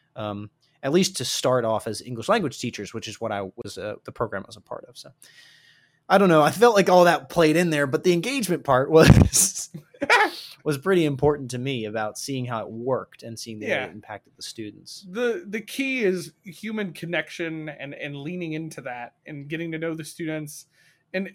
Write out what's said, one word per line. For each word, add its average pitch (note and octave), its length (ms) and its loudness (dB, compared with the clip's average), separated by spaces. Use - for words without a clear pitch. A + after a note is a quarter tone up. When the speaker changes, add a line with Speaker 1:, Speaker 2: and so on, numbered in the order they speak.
Speaker 1:
um, G#2 340 -8
at C#3 120 -4
least F#3 240 2
to B2 80 -6
start B2+ 400 0
off A2 220 -2
as G#2+ 140 -8
English A#2 280 -8
language G#3 300 0
teachers, G#2+ 340 -8
which A2 160 -10
is G2+ 100 -14
what A2+ 140 -6
I G2+ 80 -4
was, G#2 200 -14
uh, G#2 180 -8
the B2+ 80 -16
program G2+ 300 -4
I - 40 -20
was A2 80 -20
a G#2 60 -20
part - 260 -14
of. A#2+ 100 -20
So - 120 -20
I F#3 100 6
don't G3 120 6
know. D#3 120 8
I D3 100 4
felt A3 240 6
like F#3+ 140 6
all F3+ 140 10
that D3+ 260 4
played D#3+ 280 4
in F3+ 140 2
there, D3 160 0
but D3+ 180 -2
the F3+ 80 6
engagement F3 500 -2
part C3 260 2
was, - 800 6
<laughs> - 440 -4
was D3+ 140 -2
pretty F3+ 280 2
important C#3+ 460 0
to B2+ 60 -6
me B2 280 -4
about G#2+ 320 -4
seeing C3 280 -8
how A#2 160 -6
it F2+ 100 -10
worked A#2 520 -6
and A2+ 140 -14
seeing A2 220 -12
the G#2+ 60 -10
way G#3 60 -2
Speaker 2:
Yeah. C3+ 140 -2
Speaker 1:
it - 60 -14
impacted G#2 460 -18
the - 60 -18
students. - 680 -14
Speaker 2:
The, A3 380 -4
the G#3+ 140 -8
key C4 420 -4
is F#3 300 -2
human G#3 500 -8
connection D#3+ 760 -8
and, C#3 240 -14
and C#3+ 220 -10
leaning D#3+ 380 -8
into D#3 280 -10
that B2 320 -12
and C#3+ 220 -14
getting D#3+ 260 -8
to D#3+ 40 -8
know D#3+ 180 -6
the D#3+ 100 -10
students D#3 640 -10
and, F#3+ 220 -6